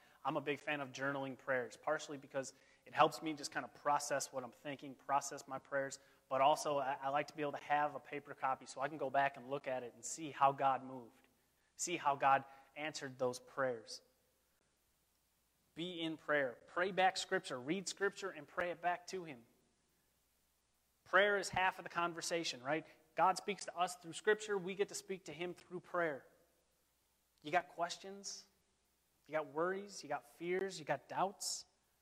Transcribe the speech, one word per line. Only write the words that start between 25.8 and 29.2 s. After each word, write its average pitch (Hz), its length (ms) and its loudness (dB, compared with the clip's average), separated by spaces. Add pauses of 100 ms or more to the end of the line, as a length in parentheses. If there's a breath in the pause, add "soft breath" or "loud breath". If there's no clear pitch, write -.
prayer. 160 420 -2 (1200)
You 151 100 -6
got 175 160 4
questions? 196 760 -8 (840)